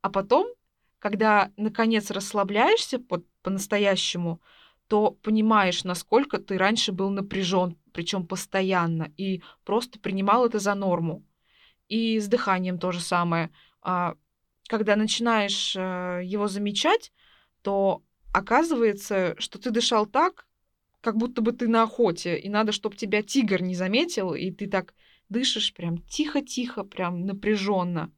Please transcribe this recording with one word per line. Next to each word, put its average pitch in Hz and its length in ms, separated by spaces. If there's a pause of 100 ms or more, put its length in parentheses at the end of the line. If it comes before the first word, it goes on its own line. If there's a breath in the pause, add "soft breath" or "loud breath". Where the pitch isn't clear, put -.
А 196 100
потом, 226 360 (520)
когда 208 580
наконец 220 540
расслабляешься 208 880
по-, 175 240 (180)
по-настоящему, 190 1000 (460 soft breath)
то 208 240 (120)
понимаешь, 214 640
насколько 214 540
ты - 180
раньше 208 340
был 196 180
напряжен, 190 680 (160)
причем 175 340
постоянно, 175 920
и 190 240 (240 loud breath)
просто - 340
принимал 196 460
это 226 140
за 196 160
норму. 175 480 (680 soft breath)
И 226 300
с 208 80
дыханием 185 520
то 185 120
же 175 100
самое. 170 500 (300 soft breath)
А, 180 340 (520)
когда 214 280
начинаешь, 214 800
э, 180 500
его 202 220
замечать, 208 640 (520 soft breath)
то 196 400 (300)
оказывается, 208 1040
что - 200
ты 247 120
дышал 220 340
так, 320 420 (540)
как 220 160
будто 240 240
бы 220 120
ты 240 140
на 226 160
охоте, 175 560
и 190 100
надо, 208 240
чтоб - 220
тебя 208 280
тигр 196 380
не 185 140
заметил, 190 600
и 185 160
ты 202 160
так 190 260 (360 soft breath)
дышишь 226 440
прям 170 260
тихо-тихо, 277 840
прям 180 400
напряженно. 196 920